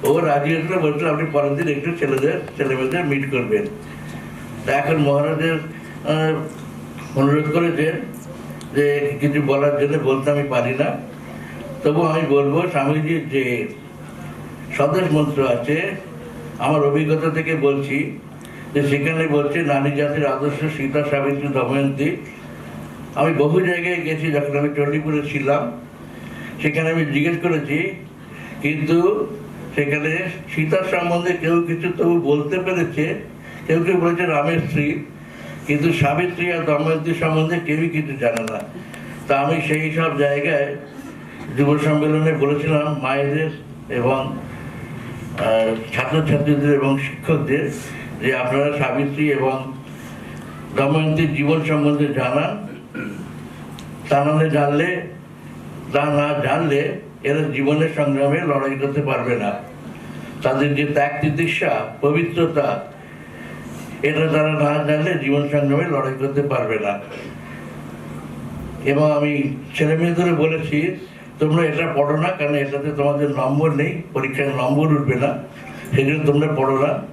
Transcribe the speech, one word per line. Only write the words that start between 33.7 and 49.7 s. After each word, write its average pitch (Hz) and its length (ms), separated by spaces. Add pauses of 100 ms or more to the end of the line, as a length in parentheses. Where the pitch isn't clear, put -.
কেউ 180 140
বলেছে 170 280
রামের 160 340
স্ত্রী, 147 400 (680)
কিন্তু 147 260
সাবিত্রী 175 580
আর 165 140
দময়ন্তী 156 480
সম্বন্ধে 160 520
কেউই 160 240
কিছু 139 280
জানে 117 240 (100)
না। 107 80 (680)
তা 139 120
আমি 156 280
সেই 156 240
সব 160 260
জায়গায় 143 580 (840)
যুব 143 200
সম্মেলনে 151 560
বলেছিলাম 147 680
মায়েদের 143 480 (400)
এবং, 123 220
আহ, - 1600 (180)
ছাত্রছাত্রীদের 147 800
এবং 139 240
শিক্ষকদের 147 720 (520)
যে 127 140
আপনারা 135 420
সাবিত্রী 139 540
এবং 131 420 (1040)